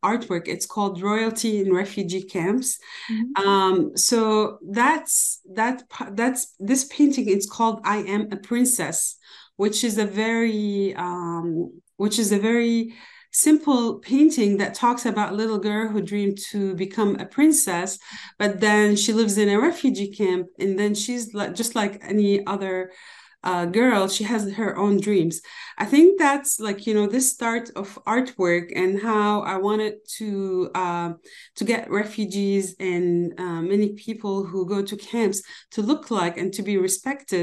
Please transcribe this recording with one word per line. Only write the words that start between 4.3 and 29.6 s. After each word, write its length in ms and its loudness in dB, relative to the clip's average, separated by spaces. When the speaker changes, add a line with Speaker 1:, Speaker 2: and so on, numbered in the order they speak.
Speaker 1:
that's, 680 0
that 340 -4
pa-, 240 -12
that's 480 -2
this 240 0
painting. 460 2
It's 180 2
called 360 0
I 140 0
Am 320 -4
a 60 -8
Princess, 800 -2
which 280 0
is 120 0
a 80 2
very, 920 -2
um, 840 -6
which 220 -2
is 120 0
a 80 4
very 540 2
simple 680 2
painting 580 4
that 160 -2
talks 320 0
about 260 0
a 40 -4
little 220 0
girl 300 -2
who 140 -2
dreamed 360 -2
to 240 -2
become 420 0
a 80 -8
princess, 760 2
but 220 0
then 360 6
she 180 0
lives 240 2
in 100 4
a 100 4
refugee 540 0
camp, 340 0
and 200 0
then 160 2
she's, 380 -6
like, 220 -6
just 200 -6
like 300 -2
any 420 2
other, 460 -4
uh, 220 -2
girl, 420 2
she 160 -4
has 300 -2
her 220 -4
own 240 2
dreams. 400 2
I 40 -2
think 340 8
that's, 400 2
like, 300 -4
you 60 2
know, 120 4
this 240 2
start 460 -4
of 280 -10
artwork 680 0
and 260 0
how 420 0
I 160 -4
wanted 360 0